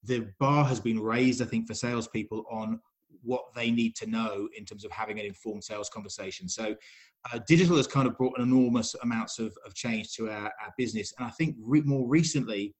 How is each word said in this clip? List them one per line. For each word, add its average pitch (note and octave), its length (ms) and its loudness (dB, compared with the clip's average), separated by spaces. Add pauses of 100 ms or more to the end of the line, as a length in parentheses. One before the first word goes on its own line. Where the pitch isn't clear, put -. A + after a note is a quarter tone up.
the A#2 240 -2 (120)
bar C#3+ 240 6
has C3 160 2
been A2 200 0
raised, A#2+ 420 2
I A#2 40 0
think, A2+ 220 -2
for A2+ 60 -8
salespeople A2+ 760 -4
on A2+ 300 -4 (440)
what B2 220 -2 (100)
they A#2 160 0
need A#2 240 2
to - 100 -10
know A2 500 -2
in G#2+ 80 -14
terms G2+ 220 -16
of G#2 60 -12
having G#2+ 280 -6
an G#2+ 60 -8
informed G2+ 380 -10
sales G#2 260 -8
conversation. F#2+ 580 -12
So, G#2+ 280 -4 (580)
uh, A#2+ 140 -6
digital E3+ 300 8
has C3 100 4
kind C3+ 200 2
of A#2 100 0
brought B2+ 200 0
an B2 60 0
enormous B2 580 4
amounts A2+ 380 -2
of, G#2+ 260 -6
of G#2 80 -16
change A2 400 -4
to A2+ 160 -6
our, G#2 160 -6
our G#2+ 320 -10
business. G#2+ 400 -2
And B2 100 -6
I A#2 40 -8
think - 280 -2
re-, B2+ 220 4
more C#3 260 2
recently A#2+ 720 2